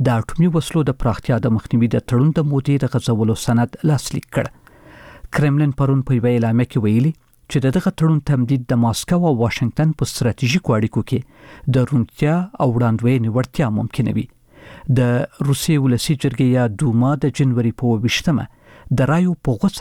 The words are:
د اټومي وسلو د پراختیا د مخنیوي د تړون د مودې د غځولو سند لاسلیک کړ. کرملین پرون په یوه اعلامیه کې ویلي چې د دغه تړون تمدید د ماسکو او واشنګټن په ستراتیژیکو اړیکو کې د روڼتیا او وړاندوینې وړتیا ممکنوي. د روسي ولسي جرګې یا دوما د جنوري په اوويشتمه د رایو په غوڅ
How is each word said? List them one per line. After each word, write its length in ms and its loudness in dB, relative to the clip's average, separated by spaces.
د 20 0
اټومي 360 0
وسلو 360 -2
د 120 -8
پراختیا 440 -2
د 100 2
مخنیوي 400 0
د 120 -4
تړون 280 2
د 160 0
مودې 300 0
د 100 2
غځولو 540 0
سند 300 0
لاسلیک 420 -4
کړ. 100 -2
کرملین 460 2
پرون 260 2
په 120 2
یوه 160 2
اعلامیه 340 2
کې 160 -2
ویلي 260 2
چې 120 0
د 120 2
دغه 240 0
تړون 320 2
تمدید 400 0
د 160 4
ماسکو 420 0
او 80 2
واشنګټن 520 0
په 160 -4
ستراتیژیکو 640 0
اړیکو 280 -2
کې 100 -2
د 160 0
روڼتیا 420 0
او 100 2
وړاندوینې 640 0
وړتیا 400 -2
ممکنوي. 560 -4
د 40 4
روسي 380 0
ولسي 300 0
جرګې 420 0
یا 80 2
دوما 300 2
د 140 0
جنوري 340 2
په 120 2
اوويشتمه 500 0
د 140 2
رایو 200 2
په 60 0
غوڅ 200 0